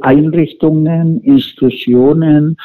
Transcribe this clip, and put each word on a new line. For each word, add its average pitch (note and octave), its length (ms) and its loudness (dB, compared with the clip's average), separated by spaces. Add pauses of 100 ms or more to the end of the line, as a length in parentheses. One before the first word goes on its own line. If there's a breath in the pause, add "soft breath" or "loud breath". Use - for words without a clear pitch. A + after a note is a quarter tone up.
Einrichtungen, D#3 1160 0
Institutionen D3 1400 0